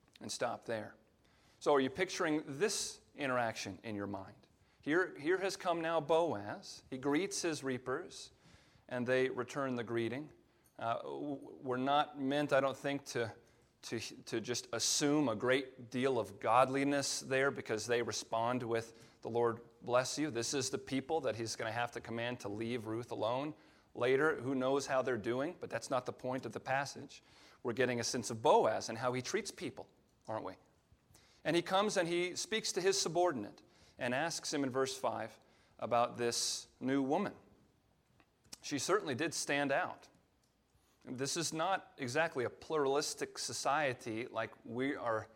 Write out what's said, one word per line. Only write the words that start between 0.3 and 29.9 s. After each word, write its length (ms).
stop 340
there. 300
So 140
are 60
you 100
picturing 580
this 520
interaction 680
in 120
your 120
mind? 280
Here, 400
here 180
has 180
come 240
now 220
Boaz. 880
He 80
greets 440
his 220
reapers, 680
and 160
they 240
return 460
the 80
greeting. 460
Uh, 240
w-, 340
we're 160
not 420
meant, 320
I 100
don't 140
think, 300
to, 260
to, 160
to 160
just 320
assume 560
a 60
great 560
deal 260
of 220
godliness 880
there 240
because 340
they 160
respond 640
with, 300
"The 80
Lord 300
bless 340
you." 140
This 240
is 160
the 80
people 420
that 140
he's 200
gonna 160
have 200
to 100
command 380
to 100
leave 380
Ruth 240
alone 420
later. 500
Who 120
knows 320
how 160
they're 140
doing, 420
but 100
that's 220
not 160
the 60
point 340
of 40
the 80
passage. 640
We're 120
getting 260
a 40
sense 280
of 100
Boaz 480
and 80
how 160
he 80
treats 300
people, 360